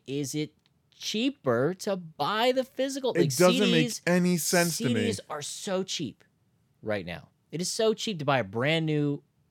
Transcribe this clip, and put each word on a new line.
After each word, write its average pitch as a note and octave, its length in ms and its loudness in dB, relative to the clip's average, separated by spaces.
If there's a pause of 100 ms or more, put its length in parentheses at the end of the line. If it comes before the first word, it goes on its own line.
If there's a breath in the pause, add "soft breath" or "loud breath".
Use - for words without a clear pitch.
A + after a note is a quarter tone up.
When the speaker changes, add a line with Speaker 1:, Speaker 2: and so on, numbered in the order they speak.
Speaker 1:
is C#3 280 -4
it D3+ 180 -6 (440)
cheaper F#3 800 0
to G3 220 -4
buy F#3 560 0
the C4 120 0
physical? C4+ 500 -4
Speaker 2:
It E3 60 4
Speaker 1:
Like, D3 160 2
Speaker 2:
doesn't F3+ 340 6
make D#3+ 200 4
Speaker 1:
C - 100 -10
Ds, - 60 -20
Speaker 2:
any F3+ 300 4
sense E3+ 420 2
to - 60 -4
me. C3 60 2
Speaker 1:
C A#2+ 40 2 (120)
Ds - 220 -2
are D3 140 -8
so F#3 400 -4
cheap D3+ 400 -8 (600)
right G#2 220 -2
now. E2+ 240 -10 (220)
It D3+ 100 -8
is F3+ 100 -6
so A3 220 2
cheap G#3+ 280 -4
to D3 40 -6
buy C#3 140 4
a A#2 60 0
brand C#3 420 0
new D3 360 0 (280)